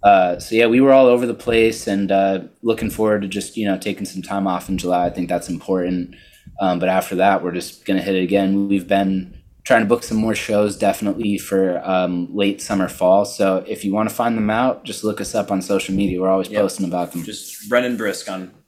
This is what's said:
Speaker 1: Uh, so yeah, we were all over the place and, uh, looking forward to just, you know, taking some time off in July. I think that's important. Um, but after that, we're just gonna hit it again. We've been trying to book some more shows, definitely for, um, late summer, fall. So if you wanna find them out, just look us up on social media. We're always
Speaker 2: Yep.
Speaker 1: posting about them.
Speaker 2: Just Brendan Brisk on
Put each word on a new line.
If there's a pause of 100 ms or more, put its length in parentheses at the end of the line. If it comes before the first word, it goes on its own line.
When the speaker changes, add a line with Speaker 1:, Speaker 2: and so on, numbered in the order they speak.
Speaker 1:
Uh,
so
yeah,
we
were
all
over
the
place
and,
uh, (220)
looking
forward
to
just,
you
know,
taking
some
time
off
in
July.
I
think
that's
important. (460)
Um,
but
after
that,
we're
just
gonna
hit
it
again.
We've
been (260)
trying
to
book
some
more
shows,
definitely
for,
um,
late
summer,
fall.
So
if
you
wanna
find
them
out,
just
look
us
up
on
social
media.
We're
always
Speaker 2:
Yep.
Speaker 1:
posting
about
them.
Speaker 2:
Just
Brendan
Brisk
on (160)